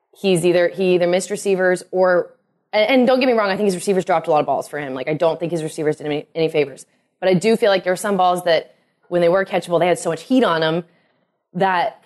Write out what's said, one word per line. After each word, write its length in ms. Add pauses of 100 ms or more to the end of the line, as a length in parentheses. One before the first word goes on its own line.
(160)
he's 280
either, 240
he 260
either 120
missed 240
receivers 600
or, 440 (380)
and, 180
and 160
don't 140
get 60
me 80
wrong, 160
I 60
think 100
his 80
receivers 300
dropped 220
a 40
lot 100
of 60
balls 220
for 100
him. 160
Like, 140
I 60
don't 240
think 140
his 100
receivers 340
did 100
him 60
any, 220
any 140
favors. 380 (340)
But 80
I 60
do 220
feel 140
like 140
there 80
were 40
some 200
balls 280
that, 300 (340)
when 120
they 80
were 160
catchable, 340
they 80
had 120
so 100
much 140
heat 200
on 200
'em 220 (680)
that 540